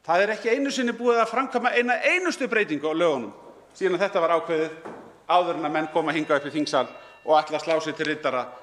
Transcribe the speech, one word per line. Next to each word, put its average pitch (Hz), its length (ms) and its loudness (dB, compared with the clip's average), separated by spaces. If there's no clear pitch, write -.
það 175 180 4
er 214 120 0
ekki 226 200 0
einu 277 180 -2
sinni 240 240 -2
búið 233 240 2
að 226 120 0
framkvæma 247 420 0
eina 240 220 2
einustu 339 400 0
breytingu 156 400 0
á 156 40 -2
lögunum 143 380 0
síðan 180 240 0
þetta 196 180 0
var 165 160 4
ákveðið, 160 360 -2
áður 175 280 2
en 151 100 -4
að 156 100 -2
menn 156 160 -2
koma 156 180 0
hingað 151 300 0
upp 147 80 -10
í 143 80 -8
þingsal 139 280 0
og 156 160 4
ætla 151 220 0
að - 60 -10
slá 160 140 2
sig 156 160 -6
til 151 140 -4
riddara 139 380 -2